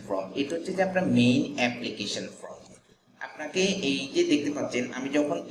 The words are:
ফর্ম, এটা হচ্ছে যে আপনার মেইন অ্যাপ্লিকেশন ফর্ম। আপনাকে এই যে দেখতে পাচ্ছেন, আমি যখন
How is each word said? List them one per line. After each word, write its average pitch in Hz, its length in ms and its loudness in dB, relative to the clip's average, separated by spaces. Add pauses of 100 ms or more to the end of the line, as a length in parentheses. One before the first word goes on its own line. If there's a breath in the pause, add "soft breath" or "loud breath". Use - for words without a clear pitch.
ফর্ম, 95 280 -2
এটা 139 200 -2
হচ্ছে 185 180 -4
যে 185 100 2
আপনার 185 220 2
মেইন 123 520 4
অ্যাপ্লিকেশন 110 680 -4 (140)
ফর্ম। 87 100 -12 (720)
আপনাকে 151 380 -6
এই 139 540 0
যে 175 100 4
দেখতে 147 280 4
পাচ্ছেন, 123 420 -2
আমি 139 160 -6
যখন 147 420 2